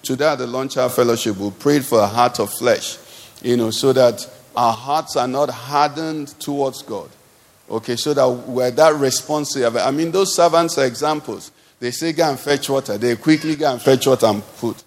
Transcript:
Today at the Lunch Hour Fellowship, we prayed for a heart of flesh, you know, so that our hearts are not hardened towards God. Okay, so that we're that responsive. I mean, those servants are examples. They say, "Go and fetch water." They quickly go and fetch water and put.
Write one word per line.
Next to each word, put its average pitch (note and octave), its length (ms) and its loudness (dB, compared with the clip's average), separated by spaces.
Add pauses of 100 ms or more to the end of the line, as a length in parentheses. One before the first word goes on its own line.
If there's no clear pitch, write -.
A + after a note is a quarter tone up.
Today C3+ 240 0
at C#3+ 120 0
the B2+ 80 -6
Lunch C3 300 -6
Hour B2+ 120 0
Fellowship, A#2+ 480 0
we G2+ 140 -4
prayed C#3+ 340 0
for A#2 140 4
a G#2 80 4
heart A#2+ 320 2
of G2+ 120 -2
flesh, - 460 -2 (440)
you B2 160 0
know, A2+ 140 0
so C3+ 220 0
that A#2+ 340 2 (280)
our A#2 180 2
hearts C#3 420 -4
are B2 120 0
not C#3 220 -2
hardened D3 800 -2 (120)
towards C#3 420 -4
God. F#2+ 280 -10 (600)
Okay, A2+ 260 -4
so D3 180 -2
that C3+ 140 4
we're B2 440 -2
that D#3 240 6
responsive. C#3 800 -2
I A#2 160 0
mean, D#3+ 200 -2
those F#3+ 220 0
servants E3+ 440 4
are C#3 80 2
examples. C3 680 -4 (280)
They A#2+ 120 -4
say, D#3+ 220 -4
"Go D#3+ 160 2
and C3+ 100 -4
fetch C#3+ 300 0
water." B2+ 280 -2
They A#2+ 200 2
quickly D#3 380 0
go C#3+ 180 0
and A#2+ 80 -8
fetch C3+ 260 4
water B2 200 4
and G#2 140 0 (160)
put. A2+ 300 -8